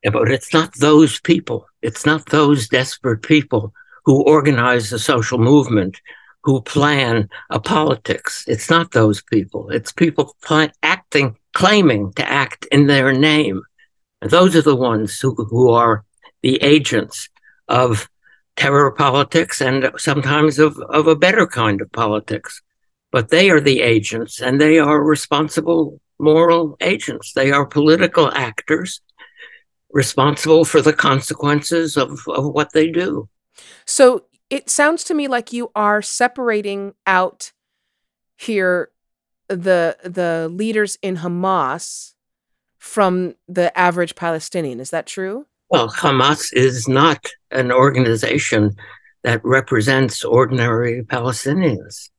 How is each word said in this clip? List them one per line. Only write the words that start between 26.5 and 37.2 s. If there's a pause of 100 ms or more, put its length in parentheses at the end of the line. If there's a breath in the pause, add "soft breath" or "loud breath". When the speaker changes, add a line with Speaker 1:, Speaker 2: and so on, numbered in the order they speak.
Speaker 1:
agents.
They
are
political
actors (880 loud breath)
responsible
for
the
consequences
of,
of
what
they
do. (560 soft breath)
Speaker 2:
So (220)
it
sounds
to
me
like
you
are
separating (100)
out (840)